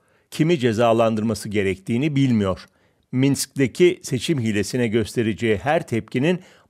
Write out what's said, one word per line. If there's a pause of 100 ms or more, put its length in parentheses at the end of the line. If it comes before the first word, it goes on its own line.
(300)
Kimi
cezalandırması
gerektiğini
bilmiyor. (480)
Minsk'teki
seçim
hilesine
göstereceği
her
tepkinin (300)